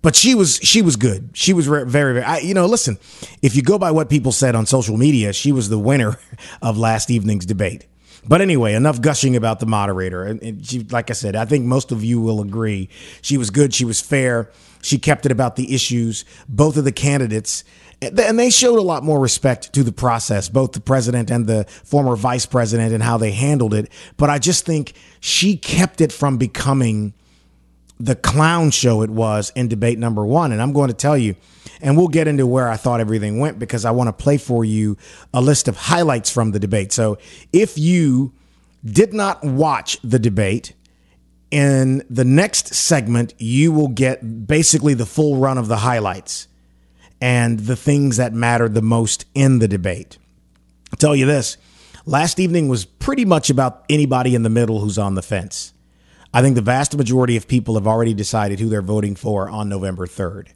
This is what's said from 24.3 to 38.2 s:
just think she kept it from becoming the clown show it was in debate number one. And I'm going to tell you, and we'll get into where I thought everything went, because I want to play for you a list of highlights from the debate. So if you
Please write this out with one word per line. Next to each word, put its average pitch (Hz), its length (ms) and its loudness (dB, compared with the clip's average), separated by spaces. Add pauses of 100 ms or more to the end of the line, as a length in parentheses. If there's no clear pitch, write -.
just 156 260 0
think 156 280 -4 (260)
she 185 380 0
kept - 420 -2
it 156 140 2
from 139 240 0
becoming 113 800 0 (840)
the 120 140 0
clown 156 560 2
show 117 300 2
it 110 80 -2
was 107 480 -2
in 123 100 -2
debate 113 320 -2
number 110 260 -2
one. 139 280 0
And 107 80 -2
I'm 139 100 -2
going 139 160 2
to 117 60 -2
tell 143 240 0
you, 107 180 0 (460)
and 147 160 4
we'll 180 100 4
get 156 220 0
into 135 180 0
where 127 220 0
I 110 80 -4
thought 120 240 -2
everything 107 380 -2
went, 143 200 -4
because 117 240 -6
I 117 80 -2
want 123 160 0
to 107 60 -2
play 143 240 0
for 117 260 -2
you 107 320 0 (380)
a 123 80 0
list 135 260 2
of 101 80 -2
highlights 160 540 0
from 110 220 0
the 98 100 -2
debate. 98 320 -2
So 107 240 0 (340)
if 208 260 2
you 151 540 2 (540)